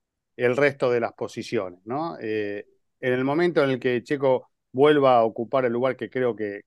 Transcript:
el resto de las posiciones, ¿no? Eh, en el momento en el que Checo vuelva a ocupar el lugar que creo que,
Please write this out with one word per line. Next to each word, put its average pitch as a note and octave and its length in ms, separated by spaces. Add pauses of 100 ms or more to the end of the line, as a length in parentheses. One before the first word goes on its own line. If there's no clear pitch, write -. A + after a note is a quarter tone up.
(360)
el B2 200
resto C#3 340
de A#2+ 100
las G#2+ 140
posiciones, G#2 720
¿no? D3+ 360
Eh, G#2+ 460 (340)
en B2+ 120
el B2+ 120
momento D#3 400
en C3+ 60
el B2 100
que B2 220
Checo C3+ 480 (220)
vuelva C3+ 440
a A2+ 80
ocupar A#2 400
el A#2 80
lugar B2+ 240
que A2 140
creo B2 260
que, G2+ 300